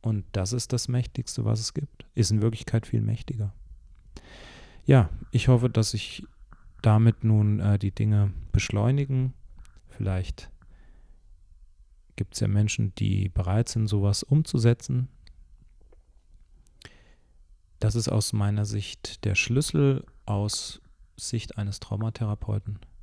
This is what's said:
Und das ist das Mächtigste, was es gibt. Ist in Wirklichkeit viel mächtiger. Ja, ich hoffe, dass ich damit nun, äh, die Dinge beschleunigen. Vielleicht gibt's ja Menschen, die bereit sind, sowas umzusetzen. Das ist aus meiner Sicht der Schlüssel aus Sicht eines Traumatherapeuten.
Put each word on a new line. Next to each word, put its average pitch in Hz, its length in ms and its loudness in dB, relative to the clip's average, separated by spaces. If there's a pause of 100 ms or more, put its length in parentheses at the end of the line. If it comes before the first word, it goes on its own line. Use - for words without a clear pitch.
Und 110 320 -2
das 95 200 -2
ist 120 200 -4
das 123 160 -2
Mächtigste, 123 560 -4
was 110 160 0
es - 140 -6
gibt. - 400 -10
Ist 107 160 2
in 107 120 2
Wirklichkeit 113 440 -2
viel 113 140 -2
mächtiger. 107 540 -4 (1300)
Ja, 127 240 6 (220)
ich - 180 2
hoffe, 123 220 4
dass 110 240 0
ich - 300 -8 (600)
damit 113 400 6
nun, 107 360 4
äh, 101 180 2
die 98 160 -2
Dinge 104 380 2 (200)
beschleunigen. 131 800 0 (560)
Vielleicht 95 600 -4 (1700)
gibt's - 240 -6
ja 107 80 0
Menschen, 104 480 0
die 98 340 0
bereit 95 380 0
sind, 110 200 0
sowas 101 340 0
umzusetzen. 127 840 2 (2750)
Das 107 140 0
ist 113 140 0
aus - 240 0
meiner 104 340 0
Sicht - 580 -8
der 101 100 0
Schlüssel 139 680 2 (220)
aus 104 540 -4 (360)
Sicht - 420 -8
eines 101 220 -6
Traumatherapeuten. 104 1000 -4 (240)